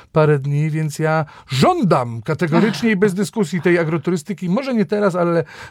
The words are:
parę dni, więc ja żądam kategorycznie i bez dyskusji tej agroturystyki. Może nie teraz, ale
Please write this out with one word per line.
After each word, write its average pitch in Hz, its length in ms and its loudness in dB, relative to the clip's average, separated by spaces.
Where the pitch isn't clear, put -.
parę 151 280 4
dni, 143 300 -2
więc 156 300 -4
ja 156 260 0
żądam 139 760 2
kategorycznie 170 680 0
i 214 40 2
bez 196 180 2
dyskusji 185 480 -2
tej 175 180 4
agroturystyki. 170 720 -4
Może 262 240 -2
nie 214 120 0
teraz, 208 300 0
ale 170 280 0